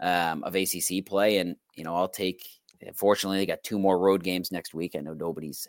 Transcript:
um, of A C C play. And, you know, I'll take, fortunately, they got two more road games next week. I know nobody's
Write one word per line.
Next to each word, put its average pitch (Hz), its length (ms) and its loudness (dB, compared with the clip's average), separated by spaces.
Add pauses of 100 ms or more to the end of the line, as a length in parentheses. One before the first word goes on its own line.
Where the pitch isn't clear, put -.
um, 85 420 0
of 92 120 -4
A 95 100 4
C - 160 -4
C 92 200 0
play. 98 360 2
And, 87 180 0 (200)
you 82 80 -12
know, 80 120 -4
I'll 92 140 0
take, 92 360 -4 (480)
fortunately, 98 440 2
they 95 80 2
got 85 180 -4
two 107 160 -2
more 95 180 4
road 95 260 4
games 90 280 -2
next 87 220 -8
week. 85 220 -6
I 82 40 -4
know 78 140 -10
nobody's 78 560 -8